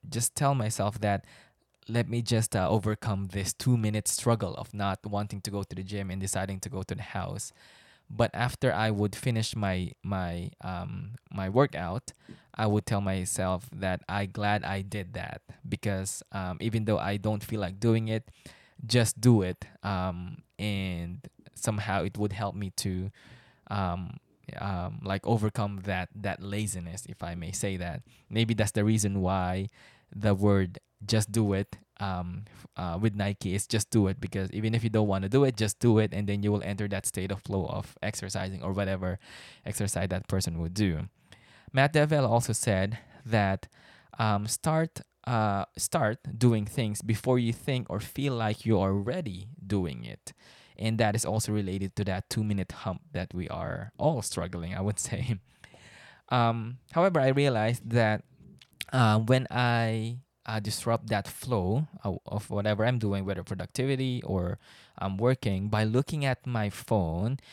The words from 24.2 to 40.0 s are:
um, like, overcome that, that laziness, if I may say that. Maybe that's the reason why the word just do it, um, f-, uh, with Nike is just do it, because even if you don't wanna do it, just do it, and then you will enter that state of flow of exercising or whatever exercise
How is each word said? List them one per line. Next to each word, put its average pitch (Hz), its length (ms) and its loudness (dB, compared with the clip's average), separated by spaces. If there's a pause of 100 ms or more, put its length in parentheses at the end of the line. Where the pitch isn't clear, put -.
um, 95 480 -4
like, 98 220 -4
overcome 104 580 0
that, 92 300 -2
that 101 280 -4
laziness, 92 640 -6
if - 180 -14
I 85 120 -6
may 87 180 -8
say 95 240 -2
that. 87 240 -6 (300)
Maybe 113 240 2
that's 104 180 0
the 104 120 2
reason 104 360 4
why 92 480 0 (420)
the 104 240 2
word 98 440 4 (260)
just 107 280 2
do 104 200 4
it, 98 240 -2 (240)
um, 92 460 -4
f-, - 200 -20 (100)
uh, 90 220 -2
with 107 160 2
Nike 101 400 0
is 131 120 0
just - 240 0
do 104 180 6
it, 95 120 -2
because 95 320 -4
even 110 220 0
if 113 100 2
you 113 60 2
don't 107 180 4
wanna 98 200 0
do 135 160 6
it, 127 120 2
just 107 220 0
do 113 200 8
it, 107 140 4
and 101 160 -2
then 101 140 0
you 104 100 4
will 104 100 2
enter 101 260 -2
that 95 180 -2
state 95 240 -2
of 98 120 -6
flow 95 240 0
of - 360 -6
exercising 95 600 -4
or 95 100 -2
whatever 95 460 0 (460)
exercise 95 440 -2